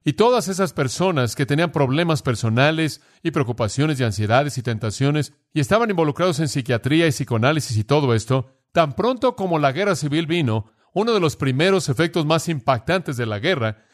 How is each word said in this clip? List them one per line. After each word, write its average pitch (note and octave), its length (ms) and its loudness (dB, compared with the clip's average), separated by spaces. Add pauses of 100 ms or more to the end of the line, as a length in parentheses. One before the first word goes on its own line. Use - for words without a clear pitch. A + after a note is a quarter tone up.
y D3 100 0
todas A3+ 340 2
esas F#3 260 -2
personas D3 600 -2
que C#3+ 120 -2
tenían D#3 240 0
problemas D3 500 0
personales C3+ 800 0 (220)
y E3 80 -2
preocupaciones B2+ 680 -2
y C3 40 0
ansiedades A2+ 560 0
y - 20 -4
tentaciones, A#2+ 720 -2 (200)
y D#3 60 -2
estaban A3 300 2
involucrados E3 500 0
en D#3+ 100 0
psiquiatría C3 580 0
y D3+ 40 2
psicoanálisis B2+ 640 0
y G#2+ 60 0
todo C#3+ 300 2
esto, B2+ 380 -2 (220)
tan D#3 200 2
pronto A#3+ 420 -2
como F3+ 220 -2
la C#3+ 140 2
guerra F#3 240 0
civil D3 320 -2
vino, C3+ 440 -2 (220)
uno A3+ 200 0
de G#3 60 2
los D#3+ 160 0
primeros D3+ 540 0
efectos D#3+ 380 0
más D#3+ 200 0
impactantes D3+ 680 -2
de A#2+ 80 -2
la G#2+ 140 -4
guerra A#2 540 -2